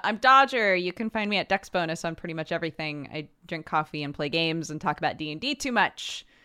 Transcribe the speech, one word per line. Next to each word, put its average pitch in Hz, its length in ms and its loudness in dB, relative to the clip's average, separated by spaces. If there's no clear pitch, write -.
I'm 214 140 0
Dodger. 262 580 6
You 180 180 -2
can 220 160 -4
find 214 180 -2
me 208 100 0
at 170 120 0
Dex 196 180 0
Bonus 165 380 -2
on 165 100 -4
pretty 160 200 -8
much 156 160 -6
everything. 156 600 -6
I 151 160 -8
drink 160 180 -8
coffee 151 380 -2
and 143 100 -6
play 147 160 -4
games 165 400 0
and 156 100 -6
talk 151 200 -2
about 156 180 -2
D 156 140 -8
and 156 100 -10
D 277 140 -2
too 277 160 -6
much. - 560 -2